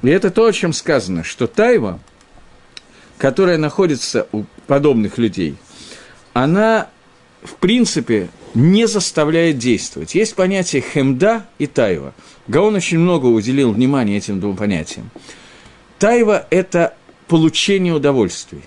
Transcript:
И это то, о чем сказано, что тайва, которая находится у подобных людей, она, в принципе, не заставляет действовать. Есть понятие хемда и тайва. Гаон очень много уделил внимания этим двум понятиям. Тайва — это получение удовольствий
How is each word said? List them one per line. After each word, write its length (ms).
И 80
это 200
то, 140
о 80
чем 220
сказано, 500
что 220
тайва, 540
которая 400
находится 760
у 120
подобных 500
людей, 400
она, 540
в 120
принципе, 760
не 340
заставляет 680
действовать. 580
Есть 200
понятие 480
хемда 640
и 80
тайва. 460
Гаон 280
очень 240
много 260
уделил 480
внимания 460
этим 200
двум 160
понятиям. 560
Тайва — 520
это 440
получение 680
удовольствий 720